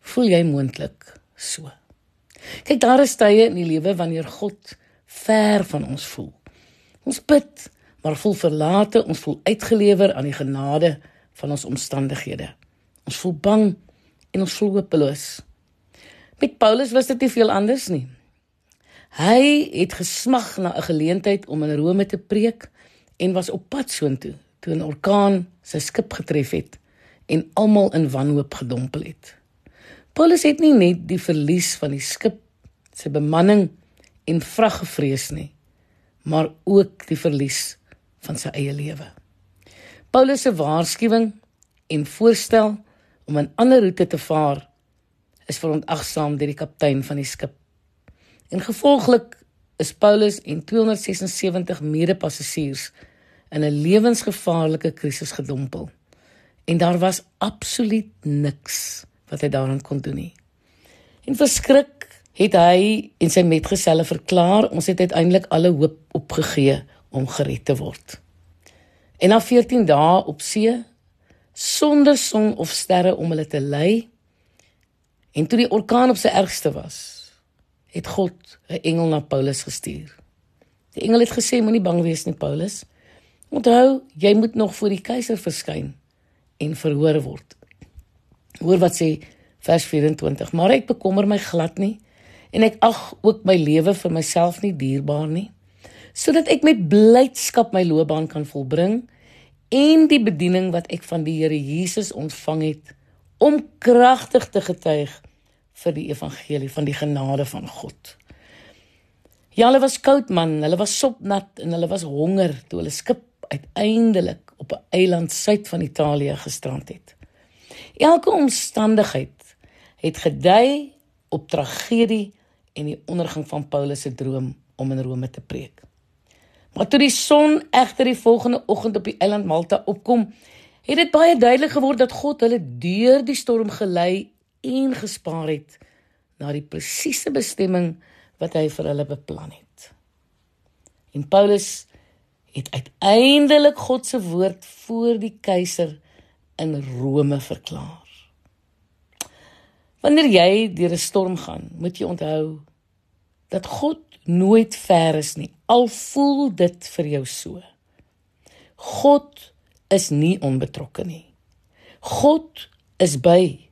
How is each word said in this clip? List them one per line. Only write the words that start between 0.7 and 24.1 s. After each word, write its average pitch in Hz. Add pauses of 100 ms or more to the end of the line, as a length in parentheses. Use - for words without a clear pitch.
so? - (960)
Kyk, 269
daar 254
is -
tye 214
in 180
die 170
lewe 160
wanneer 165 (120)
God - (320)
ver 208
van 147
ons - (100)
voel. - (760)
Ons -
bid, - (340)
maar 156
voel 202
verlate, 180
ons 156
voel -
uitgelewer 202
aan 135
die 139
genade 139 (420)
van 143
ons 143
omstandighede. 135 (600)
Ons -
voel 180 (100)
bang 214 (680)
en 190
ons -
voel 202
hopeloos. 147 (1160)
Met 277
Paulus 226
was 262
dit 247
nie 262
veel 226
anders 214
nie. 131 (1120)
Hy 269
het 180
gesmag 233
na 185
'n 160
geleentheid 175
om 151
in 151
Rome 180
te 190
preek 214 (460)
en 185
was 180
op -
pad 277
soontoe 147 (260)